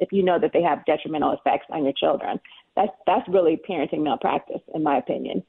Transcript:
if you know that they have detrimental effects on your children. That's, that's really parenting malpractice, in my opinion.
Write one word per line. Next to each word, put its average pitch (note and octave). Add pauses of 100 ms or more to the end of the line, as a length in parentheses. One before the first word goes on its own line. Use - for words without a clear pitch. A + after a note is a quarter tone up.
if -
you G3
know F3
that D#3
they D#3+
have D3
detrimental D3
effects -
on D#3
your C3+
children. - (360)
That's, G#3 (140)
that's C4
really E3+
parenting D#3+
malpractice, - (120)
in D#3
my C#3+
opinion. -